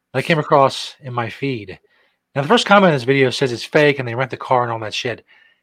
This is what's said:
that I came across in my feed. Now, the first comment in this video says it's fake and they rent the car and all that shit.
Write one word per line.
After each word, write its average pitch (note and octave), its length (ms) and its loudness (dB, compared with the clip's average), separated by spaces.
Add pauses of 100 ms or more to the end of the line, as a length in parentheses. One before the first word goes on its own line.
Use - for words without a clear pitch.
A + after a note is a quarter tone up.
(120)
that C3 80 -6
I - 20 0
came D#3+ 160 0
across C#3 640 2
in B2+ 140 -14
my A#2 160 -6
feed. G#2+ 480 -8 (560)
Now, C#3+ 80 -2
the C#3+ 60 -4
first A#3 180 4
comment G3+ 240 6
in D3 60 2
this A#2+ 80 -4
video C3 260 2
says B2 220 -2
it's A2+ 120 -8
fake D3 340 2
and B2+ 80 -6
they A#2 80 -8
rent B2+ 160 -4
the B2+ 60 -10
car B2+ 280 0
and A#2 80 -6
all A2+ 80 -6
that G#2+ 140 -10
shit. - 300 -8 (380)